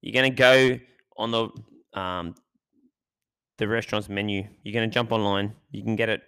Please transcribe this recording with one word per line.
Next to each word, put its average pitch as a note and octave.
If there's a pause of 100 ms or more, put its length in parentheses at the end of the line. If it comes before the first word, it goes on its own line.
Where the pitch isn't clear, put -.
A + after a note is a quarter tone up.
You're -
gonna C3
go B2+ (400)
on A2+
the, A2+ (500)
um, F2+ (1200)
the G#2+
restaurant's G#2+
menu. G2+ (160)
You're G#2
gonna A2+
jump A2+
online. G2+ (180)
You G#2
can A2
get A2
it A2